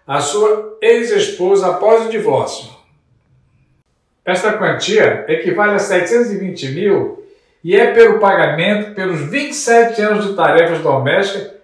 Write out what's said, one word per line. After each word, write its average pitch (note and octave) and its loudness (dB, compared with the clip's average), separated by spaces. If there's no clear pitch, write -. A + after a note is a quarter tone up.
à C#3+ -4
sua G#3+ -2
ex-esposa G3 2
após A3 2
o A3 -6
divórcio. D#3 -4
Esta G3+ -2
quantia - 0
equivale G3 0
a F#3+ 0
setecentos G3+ 0
e G3 -4
vinte F3+ -8
mil F3 -2
e F3+ 0
é A#3 4
pelo A3+ 6
pagamento F#3+ 0
pelos F3+ -6
vinte G3+ -6
e - -10
sete A#3 2
anos G#3 0
de F#3+ -6
tarefas E3 2
domésticas D3 -2